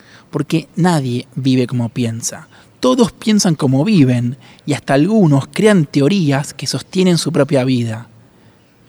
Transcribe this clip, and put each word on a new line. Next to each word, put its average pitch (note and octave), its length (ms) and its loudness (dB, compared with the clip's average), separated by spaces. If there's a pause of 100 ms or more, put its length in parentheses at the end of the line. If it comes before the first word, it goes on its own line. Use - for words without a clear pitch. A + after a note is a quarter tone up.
(320)
Porque D3+ 440 -4
nadie C#3 600 -2
vive B2+ 320 0
como A#2+ 220 -4
piensa. A2+ 580 -8 (320)
Todos B3+ 320 2
piensan G#3 440 0
como C3 280 0
viven B2+ 540 2 (280)
y D3+ 80 -2
hasta - 200 -4
algunos D#3 580 2
crean G3 340 2
teorías D3 680 0
que - 140 -12
sostienen F#3 500 0
su E3 140 -4
propia C#3 320 0
vida. A#2 440 -2 (800)